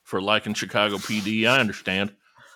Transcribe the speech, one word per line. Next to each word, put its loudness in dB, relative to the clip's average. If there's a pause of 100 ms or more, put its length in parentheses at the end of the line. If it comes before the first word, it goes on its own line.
for -4
liking 0
Chicago 0
P -4
D. 0
I 6
understand. -2 (420)